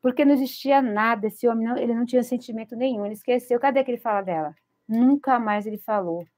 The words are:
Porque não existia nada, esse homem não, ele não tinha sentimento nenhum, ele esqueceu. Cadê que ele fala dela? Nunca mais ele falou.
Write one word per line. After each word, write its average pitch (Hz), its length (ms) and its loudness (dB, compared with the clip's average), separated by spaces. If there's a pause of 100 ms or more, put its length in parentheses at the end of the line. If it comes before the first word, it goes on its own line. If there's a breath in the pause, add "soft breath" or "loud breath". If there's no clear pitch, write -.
Porque 254 220 2
não 277 80 6
existia 269 480 2
nada, 220 460 0
esse 214 200 -4
homem 226 220 0
não, 247 80 -2
ele 240 180 -2
não 233 120 -2
tinha 247 160 2
sentimento 233 520 -8
nenhum, 233 300 -2
ele 214 100 -8
esqueceu. 247 460 -2
Cadê 269 240 2
que 247 60 -6
ele 240 100 -4
fala 202 220 -2
dela? 160 320 -4 (340)
Nunca 254 500 2
mais 208 280 -2
ele 214 100 -8
falou. 175 500 -4 (120)